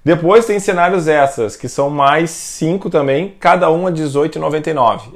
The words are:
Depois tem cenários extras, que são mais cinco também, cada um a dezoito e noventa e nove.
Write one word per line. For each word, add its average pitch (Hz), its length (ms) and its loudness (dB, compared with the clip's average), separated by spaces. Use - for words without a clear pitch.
Depois 170 400 4
tem 208 140 -2
cenários 180 480 0
extras, 139 480 0
que - 140 -10
são 143 200 -2
mais 147 400 0
cinco 175 600 -6
também, 156 500 0
cada 175 320 2
um 175 160 0
a - 20 0
dezoito 156 480 -2
e 156 40 -8
noventa 151 280 -4
e 160 40 -2
nove. 113 420 0